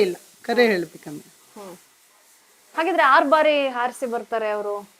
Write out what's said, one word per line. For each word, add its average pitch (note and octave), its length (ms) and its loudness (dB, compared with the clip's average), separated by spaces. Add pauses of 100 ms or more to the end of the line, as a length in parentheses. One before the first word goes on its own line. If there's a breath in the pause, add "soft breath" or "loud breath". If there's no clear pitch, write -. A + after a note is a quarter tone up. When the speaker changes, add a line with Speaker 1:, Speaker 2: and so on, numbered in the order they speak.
Speaker 1:
ಇಲ್ಲ, F3 100 -4 (260)
ಕರೆ A#3 240 2
ಹೇಳ್ಬೇಕಂದ್ರೆ. E3 640 -6 (260)
Speaker 2:
ಹ್ಮ್. F#3+ 200 -18 (1000)
ಹಾಗಿದ್ರೆ E4+ 260 0
ಆರು C#4+ 260 4
ಬಾರಿ D4+ 380 4
ಆರಿಸಿ B3 400 -6
ಬರ್ತಾರೆ A3+ 440 -6
ಅವರು, G#3 380 -8 (120)